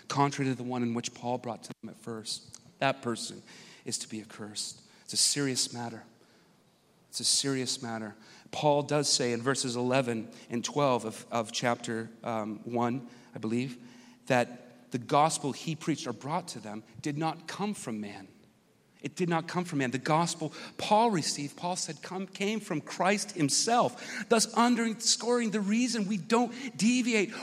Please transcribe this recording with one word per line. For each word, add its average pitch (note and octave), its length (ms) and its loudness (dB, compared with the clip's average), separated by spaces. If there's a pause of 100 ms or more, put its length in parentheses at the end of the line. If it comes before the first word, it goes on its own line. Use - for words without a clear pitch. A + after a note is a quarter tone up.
contrary C#3 440 4
to B2+ 40 0
the A#2+ 60 -6
one B2 220 -2
in A#2+ 100 2
which A#2 220 -4
Paul B2 240 -4
brought A#2 240 -8
to - 80 -14 (100)
them A2 80 -12
at - 80 -16
first, - 580 -10 (220)
that C3+ 240 0
person - 400 -6 (420)
is A#2 140 -6
to - 100 -10
be A2 140 -8
accursed. G#2 580 -10 (260)
It's - 80 -12
a A2 40 -2
serious C3+ 560 2
matter. A#2 300 -8 (1080)
It's - 100 -8
a A#2+ 40 -2
serious C3 580 2
matter. A2+ 320 -6 (380)
Paul D3 320 2
does C#3+ 260 0
say B2 240 2
in A#2 80 -2
verses B2+ 340 0
eleven B2 520 2 (240)
and A#2 120 -2
twelve C3 400 2
of, A2 280 -8
of A2+ 200 -2
chapter, A#2+ 600 -2 (120)
um, G#2+ 400 -4
one, A#2+ 440 0 (260)
I - 60 -12
believe, A#2+ 360 -2 (520)
that - 640 0
the B2 80 -2
gospel D3 520 4
he D#3+ 240 -6
preached - 300 -4
or B2+ 80 -4
brought D#3 360 -6
to - 100 -12
them G#2+ 240 -10 (180)
did D3 160 -4
not D#3+ 300 -4
come G#3 260 -4
from A2+ 260 -6
man. G2+ 280 -10 (720)
It C#3+ 140 -8
did F3+ 140 0
not E3+ 180 2
come F3 160 -2
from E3+ 160 -2
man. B2+ 120 2
The C3+ 80 -2
gospel D#3 540 0 (240)
Paul A3 340 4
received, C#3+ 440 -2
Paul F3 200 -4
said, D#3+ 260 -6
come, F#3+ 240 -8
came G3+ 340 -2
from E3+ 220 -4
Christ G3+ 520 0
himself, A3 920 2
thus A3 280 4
underscoring A3+ 960 4
the G#3 80 0
reason A3 480 2
we G#3+ 100 0
don't A3+ 340 4 (240)
deviate A3+ 560 4 (120)